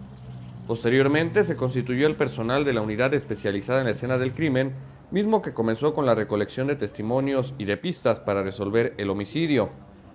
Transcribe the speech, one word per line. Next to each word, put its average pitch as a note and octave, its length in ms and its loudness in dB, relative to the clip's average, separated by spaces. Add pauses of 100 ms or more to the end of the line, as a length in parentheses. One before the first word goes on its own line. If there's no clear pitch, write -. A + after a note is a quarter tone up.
(680)
Posteriormente C#3 760 4
se E3 120 0
constituyó B2+ 520 0
el D3+ 80 2
personal C3 480 0
de C#3 100 2
la A2+ 80 2
unidad A2 320 0
especializada A2 680 0
en C3 40 0
la A2+ 60 2
escena B2+ 260 0
del C3 160 0
crimen, C3+ 400 0 (380)
mismo G#3 320 2
que D3 80 -4
comenzó A#2 420 0
con D3+ 140 0
la A#2 80 6
recolección G#2+ 500 0
de C#3+ 100 0
testimonios C3 840 -2
y G#2 60 -4
de G2+ 120 0
pistas B2 420 -2
para G2 220 0
resolver G2+ 560 0
el G2 140 0
homicidio. A2 580 0 (460)